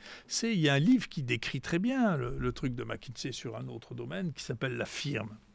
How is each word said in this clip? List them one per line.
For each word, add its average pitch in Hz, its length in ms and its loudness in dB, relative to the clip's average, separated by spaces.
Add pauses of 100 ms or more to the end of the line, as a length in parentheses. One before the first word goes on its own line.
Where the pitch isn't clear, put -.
(280)
C'est, 226 260 0
il 190 60 4
y 151 100 6
a 139 60 6
un 139 40 6
livre 214 300 6
qui 143 140 -4
décrit 123 380 -2
très 170 180 2
bien 233 380 4
le, 127 200 -2
le 123 160 0
truc 127 220 -2
de 117 80 -4
McKinsey 117 480 -8
sur 113 260 -6
un 131 100 -8
autre 120 280 -12
domaine 147 380 -4
qui - 100 -10
s'appelle 127 340 -2
La 117 80 0
Firme. 110 500 -4 (180)